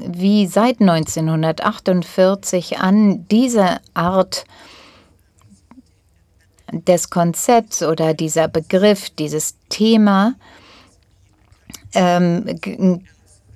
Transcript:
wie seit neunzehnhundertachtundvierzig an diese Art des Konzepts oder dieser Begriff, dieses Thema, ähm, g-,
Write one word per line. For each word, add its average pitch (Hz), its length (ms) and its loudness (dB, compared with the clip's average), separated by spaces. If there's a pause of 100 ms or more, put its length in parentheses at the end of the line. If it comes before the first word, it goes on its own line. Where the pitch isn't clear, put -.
wie 190 420 0
seit 233 340 0
neunzehnhundertachtundvierzig 175 2000 -2
an 196 500 2
diese 214 480 2 (160)
Art 185 500 -2 (2250)
des 165 400 -2
Konzepts 180 720 0
oder 160 320 0
dieser 160 320 -2
Begriff, 190 640 0
dieses 151 460 -6 (120)
Thema, 214 640 2 (1600)
ähm, 175 520 0 (140)
g-, 185 380 -2 (580)